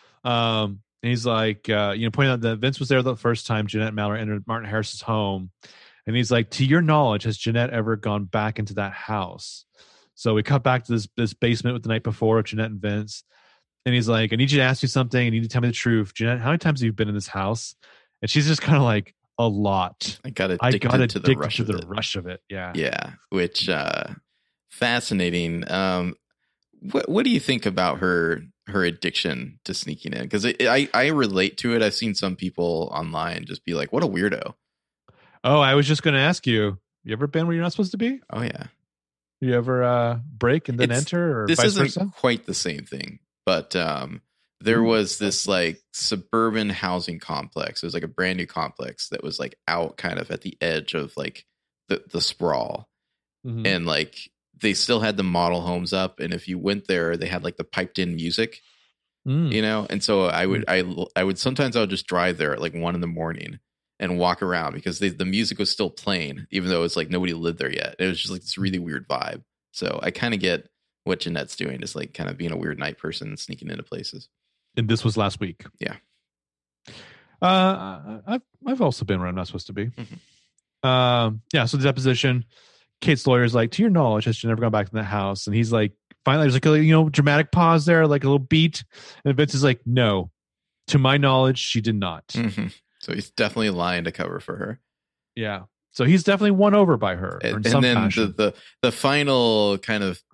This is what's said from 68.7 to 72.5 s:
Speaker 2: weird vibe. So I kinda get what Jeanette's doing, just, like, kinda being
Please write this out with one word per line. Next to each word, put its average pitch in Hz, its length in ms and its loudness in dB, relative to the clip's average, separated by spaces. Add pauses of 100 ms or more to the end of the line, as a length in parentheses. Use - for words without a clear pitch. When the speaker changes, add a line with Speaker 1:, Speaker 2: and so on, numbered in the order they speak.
Speaker 2:
weird 82 300 -8
vibe. - 360 -6 (300)
So - 300 -4
I 92 80 -2
kinda 113 260 -4
get 90 320 -2 (340)
what 90 180 -4
Jeanette's 78 340 -6
doing, - 240 -8
just, - 160 -12
like, - 180 -10
kinda - 220 -8
being 85 160 -6